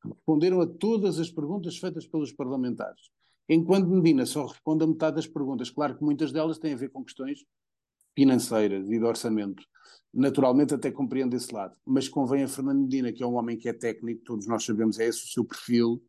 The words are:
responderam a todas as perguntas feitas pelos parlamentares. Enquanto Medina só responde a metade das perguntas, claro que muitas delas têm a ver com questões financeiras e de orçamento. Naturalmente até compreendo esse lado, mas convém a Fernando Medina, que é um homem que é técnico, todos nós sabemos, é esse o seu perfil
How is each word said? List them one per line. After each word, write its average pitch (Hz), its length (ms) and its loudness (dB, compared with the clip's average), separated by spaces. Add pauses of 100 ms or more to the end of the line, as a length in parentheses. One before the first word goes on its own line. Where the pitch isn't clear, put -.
responderam 165 560 2
a 165 60 2
todas 190 520 0
as 160 120 -4
perguntas 165 480 -8
feitas 170 280 -10
pelos 147 260 -6
parlamentares. 127 800 -6 (380)
Enquanto 175 400 4
Medina 160 380 6
só 143 200 -4
responde 156 380 -2
a - 20 2
metade 156 300 0
das 160 100 -4
perguntas, 131 440 -6
claro 143 260 -2
que - 80 -6
muitas 147 280 0
delas 156 260 -2
têm 151 160 -4
a - 20 -8
ver 127 140 -8
com 135 120 -12
questões 135 380 -10 (760)
financeiras 110 760 4
e 117 80 0
de 113 60 2
orçamento. 107 580 -2 (500)
Naturalmente 135 600 4
até 135 160 -4
compreendo 127 460 -2
esse 120 180 -8
lado, 98 220 -10 (100)
mas 131 220 0
convém 139 340 0
a 127 60 -2
Fernando 139 320 0
Medina, 131 320 0
que 120 100 -8
é 123 40 -2
um 120 80 -2
homem 117 220 -2
que 117 120 -6
é 117 40 -4
técnico, 113 520 -6
todos 107 220 -8
nós 113 180 -2
sabemos, 110 340 0
é 113 80 2
esse 113 180 -4
o - 40 -14
seu 123 160 -2
perfil 117 640 0